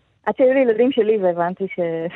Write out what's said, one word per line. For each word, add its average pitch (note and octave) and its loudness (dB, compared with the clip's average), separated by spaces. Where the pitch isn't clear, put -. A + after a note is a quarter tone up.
עד G#3+ -2
שהיו C4 4
לי C#4 2
ילדים B3 2
שלי A3 2
והבנתי F3+ -2
ש-, - -10